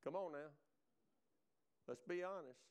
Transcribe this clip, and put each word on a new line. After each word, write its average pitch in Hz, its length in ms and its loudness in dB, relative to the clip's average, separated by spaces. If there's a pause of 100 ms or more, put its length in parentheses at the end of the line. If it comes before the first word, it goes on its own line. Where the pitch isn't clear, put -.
Come 147 100 -4
on 185 160 -4
now. 151 200 -10 (1400)
Let's 123 160 -10
be 175 160 6
honest. 180 480 -4